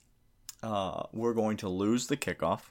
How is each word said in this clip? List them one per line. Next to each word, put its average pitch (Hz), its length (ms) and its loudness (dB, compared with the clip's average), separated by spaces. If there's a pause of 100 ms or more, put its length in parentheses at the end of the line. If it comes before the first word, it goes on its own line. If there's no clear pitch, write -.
(600)
uh, 101 420 -2 (100)
we're 113 200 0
going 107 240 2
to 101 120 -4
lose 104 380 2
the 143 100 0
kickoff. 87 540 -2